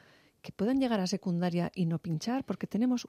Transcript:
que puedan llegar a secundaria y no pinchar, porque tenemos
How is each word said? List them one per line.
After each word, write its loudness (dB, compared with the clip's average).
que -12
puedan 0
llegar 2
a 2
secundaria 0
y 0
no 0
pinchar, -2
porque -4
tenemos 0